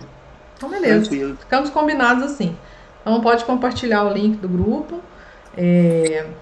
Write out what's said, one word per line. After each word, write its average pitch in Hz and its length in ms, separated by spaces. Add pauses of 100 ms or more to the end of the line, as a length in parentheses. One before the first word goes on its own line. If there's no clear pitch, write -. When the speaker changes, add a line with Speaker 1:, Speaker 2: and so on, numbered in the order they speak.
(560)
Speaker 1:
Então, 277 140
beleza. 277 320
Speaker 2:
Tranquilo. 277 360
Speaker 1:
Ficamos 285 320
combinados 269 540
assim. 196 320 (460)
Então, 226 180
pode 233 240
compartilhar 247 600
o 202 100
link 208 240
do 190 100
grupo, 262 540 (560)
é, 165 680 (160)